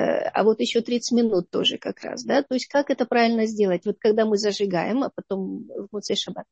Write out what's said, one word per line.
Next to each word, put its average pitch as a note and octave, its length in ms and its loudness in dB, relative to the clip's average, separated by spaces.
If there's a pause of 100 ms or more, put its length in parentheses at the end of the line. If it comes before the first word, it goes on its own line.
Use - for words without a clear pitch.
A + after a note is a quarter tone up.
(340)
а - 100 2
вот A3 180 2
еще A#3 200 0
тридцать A#3+ 300 -2
минут A3+ 400 2
тоже - 260 0
как - 240 -8
раз, - 220 -8
да? A#3 180 2
То C4 140 -2
есть B3 120 -2
как C#4+ 220 0
это B3+ 160 0
правильно A#3 400 2
сделать? G#3 400 0
Вот G#3 140 -2
когда A3 260 4
мы G#3+ 120 2
зажигаем, G3+ 680 0
а - 100 -4
потом F#3+ 540 -8
в G2+ 240 -10
Моцей G2+ 240 -4
шаббат, - 360 -6